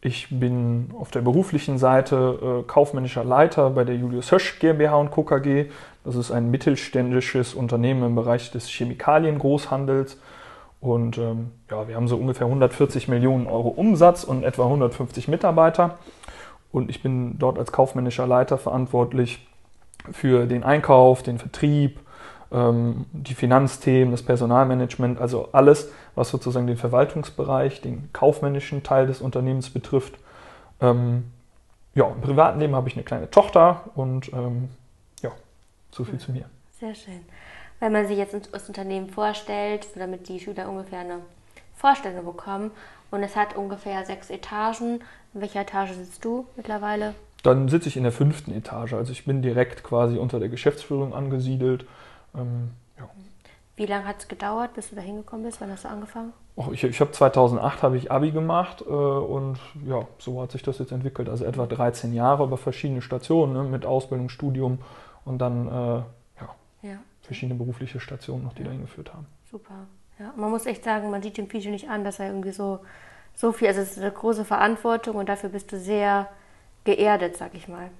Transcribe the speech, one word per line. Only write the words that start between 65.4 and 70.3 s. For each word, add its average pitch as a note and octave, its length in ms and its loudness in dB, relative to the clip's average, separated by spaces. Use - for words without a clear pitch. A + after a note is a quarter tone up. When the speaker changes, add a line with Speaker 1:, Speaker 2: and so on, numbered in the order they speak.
Speaker 1:
äh, - 20 -8
ja, A#2+ 340 -4
Speaker 2:
Ja. G3+ 140 -16
Speaker 1:
verschiedene B2+ 340 -8
berufliche B2 440 -8
Stationen B2+ 420 -12
noch, B2 120 -12
die - 80 -14
Speaker 2:
Ja. B2+ 60 -10
Speaker 1:
dahin B2+ 120 -12
geführt - 340 -16
haben. D#3 120 -18
Speaker 2:
Super. G3+ 260 -20
Ja, G#3 120 -14